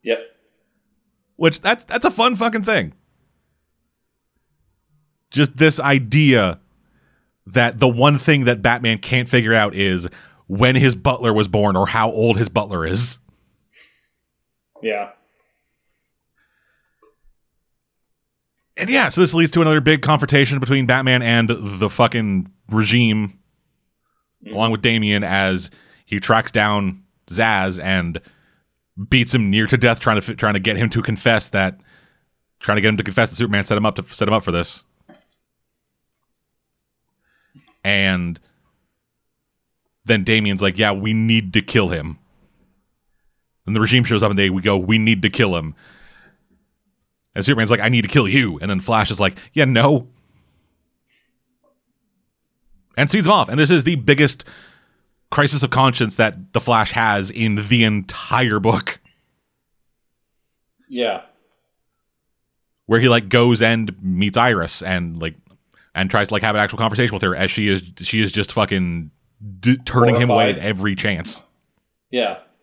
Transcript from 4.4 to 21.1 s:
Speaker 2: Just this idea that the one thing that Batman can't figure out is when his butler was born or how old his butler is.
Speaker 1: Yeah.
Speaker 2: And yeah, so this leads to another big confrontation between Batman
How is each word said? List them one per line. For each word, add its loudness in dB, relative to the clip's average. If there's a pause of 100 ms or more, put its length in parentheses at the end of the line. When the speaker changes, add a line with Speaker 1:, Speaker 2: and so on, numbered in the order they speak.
Speaker 2:
Just 0
this 4
idea 2 (880)
that 0
the 4
one 2
thing 2
that 0
Batman 0
can't -4
figure 2
out 2
is 0 (400)
when 2
his 4
butler -2
was 2
born 0
or 2
how 0
old 0
his -2
butler -4
is. -4 (1600)
Speaker 1:
Yeah. -6 (3750)
Speaker 2:
And -6
yeah, 2
so 0
this 4
leads 2
to 2
another 2
big 2
confrontation 2
between 0
Batman 2